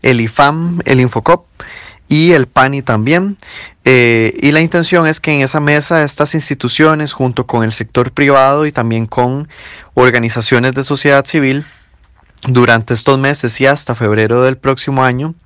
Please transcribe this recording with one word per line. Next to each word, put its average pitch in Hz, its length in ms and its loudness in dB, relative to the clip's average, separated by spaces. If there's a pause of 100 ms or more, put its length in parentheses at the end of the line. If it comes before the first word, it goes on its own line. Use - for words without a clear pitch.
el 123 180 2
ifam, 151 640 0
el 127 160 2
Infocop 127 460 0 (640)
y 160 240 2
el 139 140 4
pani 135 360 0
también. 151 560 -2 (460)
Eh, 120 560 2
y 143 120 2
la 156 80 2
intención 170 460 0
es 156 120 -2
que - 140 -4
en 143 80 0
esa 135 200 -2
mesa 147 440 0
estas 147 300 -4
instituciones, 151 760 -2
junto 127 340 -4
con 113 180 -2
el 110 80 -2
sector 120 400 -4
privado 139 540 2
y 151 60 -4
también 113 340 -4
con 127 420 -4 (460)
organizaciones 123 800 0
de 135 100 -4
sociedad 139 400 0
civil, 143 400 -2 (760)
durante 120 520 2
estos 135 240 0
meses 135 420 -4
y 135 60 2
hasta 139 280 0
febrero 110 480 0
del 131 160 2
próximo 135 460 -2
año 131 300 -2 (120)